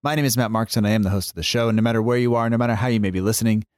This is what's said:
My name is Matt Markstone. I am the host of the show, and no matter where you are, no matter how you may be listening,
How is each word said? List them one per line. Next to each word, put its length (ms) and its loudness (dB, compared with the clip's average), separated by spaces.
My 120 -2
name 100 0
is 120 0
Matt 140 0
Markstone. 340 0
I 60 2
am 120 2
the 60 0
host 200 -2
of 60 -18
the 80 -8
show, 260 0
and 80 2
no 40 2
matter 200 2
where 160 0
you 180 2
are, 140 0
no 80 0
matter 180 0
how 120 -2
you 120 0
may 100 0
be 120 -2
listening, 420 0